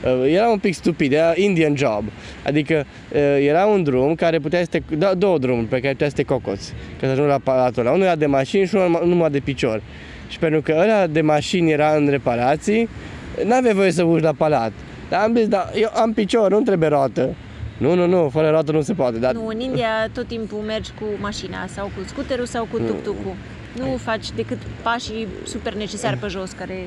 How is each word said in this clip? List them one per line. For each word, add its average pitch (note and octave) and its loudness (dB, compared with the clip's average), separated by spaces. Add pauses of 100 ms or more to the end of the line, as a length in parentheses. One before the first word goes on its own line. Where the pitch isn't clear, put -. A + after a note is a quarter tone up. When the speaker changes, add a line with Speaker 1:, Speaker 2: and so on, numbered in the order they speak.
Speaker 1:
uh, B2+ 2 (100)
era G#3+ 4
un G#3+ 2
pic G3 0
stupid, D#3 0
era E3 4
Indian D#3+ 2
job. A2+ 0 (420)
Adică, D3 0 (280)
uh, D3 2 (260)
era D#3+ 4
un G3+ 4
drum C#3 2
care E3 2
putea D#3 0
să E3 -2
te, D#3+ -2 (160)
da, F#3+ 2
două F3+ 2
drumuri B2 0
pe B2+ 0
care C#3 0
putea C#3+ 0
să C#3 -6
te D3 0
cocoți, A2 -4 (260)
ca C3+ -2
să C3 2
ajungi C#3+ 2
la C#3 4
palatul B2+ 2
ăla. A#2 2
Unul F#3+ 4
era F3 4
de D3+ 0
mașini C#3+ 2
și F3 -4
unul E3+ 4
numai F3 4
de C#3+ 0
picior. B2+ -2 (460)
Și - -14
pentru D#3 2
că D3+ 0
ăla G3+ 4
de D#3 2
mașini D#3 2
era D3+ 4
în D3 4
reparații, C#3 0 (560)
n-aveai A#3+ 4
voie F#3+ 4
să F3 2
urci E3 4
la D#3 2
palat. C3 2 (380)
Dar F3 0
am A#3 2
zis, A3+ 4
„Da, F#3+ 0
eu G#3+ 0
am A3+ 2
picior, G#3+ 2
nu-mi G#3+ 4
trebuie F3 2
roată.” C3 0 (420)
„Nu, D3 2
nu, F3 4
nu, F3 4
fără D#3 2
roată D#3 2
nu D#3 2
se D3 -2
poate.” B2 0
Dar B2+ 2
Speaker 2:
Nu, A3 -4
în A3 -4
India A3+ -2
tot A#3+ -8
timpul A3 -8
mergi A3 -6 (100)
cu G#3+ -8 (160)
mașina F#3 -8
sau G3+ -8
cu F#3+ -10
scuterul B3+ -6
sau A#3 -6
cu A#3 -4
Speaker 1:
Nu. A#3 -2
Speaker 2:
tuk-tuk-ul. G3 -6 (420)
Nu B3+ -6
Speaker 1:
Ai C4 -4
Speaker 2:
faci A3 -6
decât A3+ -6 (240)
pașii A3+ -4 (160)
super A3+ -8
necesari G#3 -4
pe G#3 -6
jos F#3 -8
care F3+ -10 (120)